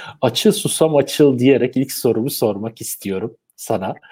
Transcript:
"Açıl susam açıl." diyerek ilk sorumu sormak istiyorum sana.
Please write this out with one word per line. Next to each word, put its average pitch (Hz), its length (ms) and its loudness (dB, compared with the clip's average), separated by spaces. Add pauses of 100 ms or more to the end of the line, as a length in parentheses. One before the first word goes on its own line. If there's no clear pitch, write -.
(220)
"Açıl - 300 2
susam - 440 0
açıl." 139 440 4
diyerek 127 380 4
ilk 131 140 -2
sorumu 113 380 0
sormak 107 520 -4
istiyorum 101 560 -8 (180)
sana. 95 400 -6 (160)